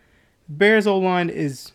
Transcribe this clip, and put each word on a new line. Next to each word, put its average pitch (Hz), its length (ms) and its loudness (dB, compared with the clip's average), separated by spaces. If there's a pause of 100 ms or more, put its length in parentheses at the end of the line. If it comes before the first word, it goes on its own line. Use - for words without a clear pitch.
(480)
Bears 202 380 2
O-line 185 460 0
is 143 420 -8